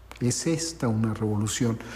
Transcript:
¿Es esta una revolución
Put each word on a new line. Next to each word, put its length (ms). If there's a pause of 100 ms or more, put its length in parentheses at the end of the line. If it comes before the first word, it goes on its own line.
(200)
¿Es 280
esta 400
una 260
revolución 640 (180)